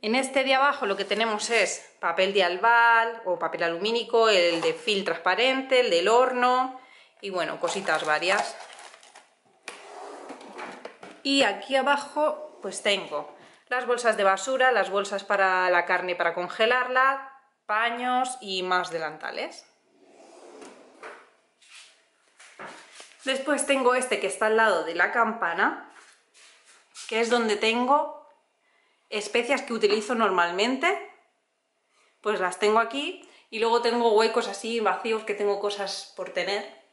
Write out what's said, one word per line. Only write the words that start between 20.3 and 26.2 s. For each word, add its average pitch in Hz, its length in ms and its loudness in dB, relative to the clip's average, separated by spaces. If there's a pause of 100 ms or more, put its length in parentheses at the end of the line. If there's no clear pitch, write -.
Después 269 420 -2
tengo 254 300 4
este 247 240 -2
que 196 80 -2
está 208 200 -2
al 220 100 2
lado 202 260 4
de 165 120 -6
la 175 180 0
campana, 214 760 -2 (1200)